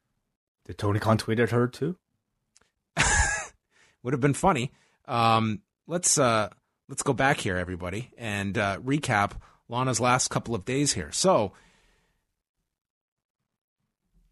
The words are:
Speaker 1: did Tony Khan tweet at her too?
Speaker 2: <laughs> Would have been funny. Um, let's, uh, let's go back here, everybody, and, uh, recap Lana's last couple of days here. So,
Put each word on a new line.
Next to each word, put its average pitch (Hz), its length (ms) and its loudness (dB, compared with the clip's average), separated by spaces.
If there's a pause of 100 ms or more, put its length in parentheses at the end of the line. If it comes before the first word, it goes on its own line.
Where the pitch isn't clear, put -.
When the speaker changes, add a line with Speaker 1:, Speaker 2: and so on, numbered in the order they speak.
(640)
Speaker 1:
did - 140 -14
Tony 104 200 0
Khan 110 200 2
tweet 110 200 -2
at 117 120 2
her 120 160 2
too? 147 280 -6 (1040)
Speaker 2:
<laughs> - 1080 -2
Would 127 100 -2
have 131 80 -2
been 139 120 2
funny. 139 380 0 (360)
Um, 113 540 2 (240)
let's, 170 320 0
uh, 113 320 2 (400)
let's 135 140 -10
go 143 100 0
back 135 260 2
here, 95 180 -2
everybody, 90 600 -6
and, 101 400 -4
uh, 98 220 0
recap 120 540 0 (360)
Lana's 123 320 -2
last 123 280 2
couple 117 260 -4
of 92 100 -6
days 135 280 0
here. 78 180 -6
So, 147 420 2 (2750)